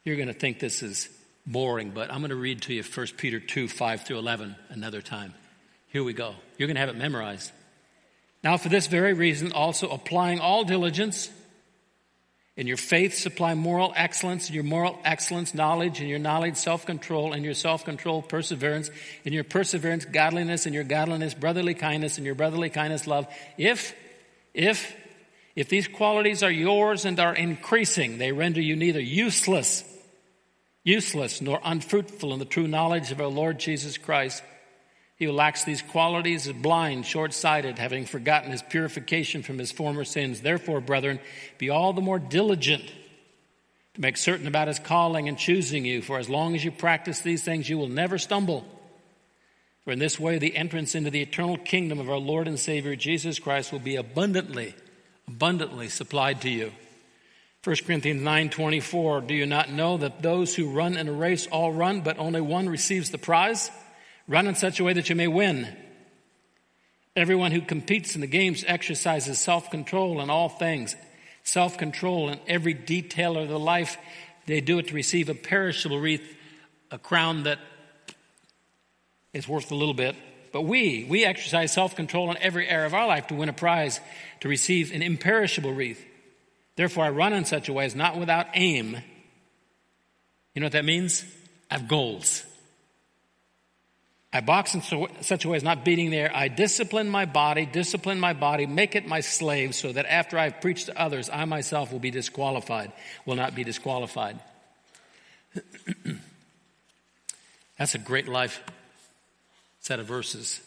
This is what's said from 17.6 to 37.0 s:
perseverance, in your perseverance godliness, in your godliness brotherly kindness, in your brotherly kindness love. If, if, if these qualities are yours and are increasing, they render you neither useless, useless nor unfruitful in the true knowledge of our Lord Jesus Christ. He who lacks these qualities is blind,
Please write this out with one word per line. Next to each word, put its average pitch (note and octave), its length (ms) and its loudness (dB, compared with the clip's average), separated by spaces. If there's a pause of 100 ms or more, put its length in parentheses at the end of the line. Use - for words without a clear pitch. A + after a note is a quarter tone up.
perseverance, D3+ 680 -2 (320)
in C#3+ 100 -4
your D3+ 120 -2
perseverance E3 580 0
godliness, E3 640 2
in D3+ 80 -2
your D3 100 -2
godliness D#3 500 0
brotherly E3+ 400 0
kindness, D3+ 440 -2
in C#3+ 80 -8
your C#3 100 -2
brotherly D#3 340 0
kindness D3+ 380 -2
love. C#3+ 180 2 (320)
If, G#3+ 380 0 (580)
if, G3 400 2 (640)
if C#3+ 140 -2
these G3 180 2
qualities G#3 560 2
are F#3 80 4
yours G3 540 4
and F3+ 140 2
are E3+ 160 4
increasing, E3 840 2
they C3 160 0
render E3 280 2
you D#3 140 2
neither D#3+ 260 2
useless, F3+ 840 2 (1000)
useless E3+ 560 2
nor C#3 240 -2
unfruitful E3 680 0
in C3+ 60 -4
the C3+ 60 -4
true E3+ 220 0
knowledge D#3 440 2
of C3+ 100 -4
our C#3+ 60 0
Lord D3+ 320 0
Jesus D3 380 -4
Christ. C#3 460 -2 (720)
He E3 80 0
who D3 80 0
lacks D3 320 4
these D3 180 -4
qualities E3+ 640 2
is C#3 60 -6
blind, D3 520 2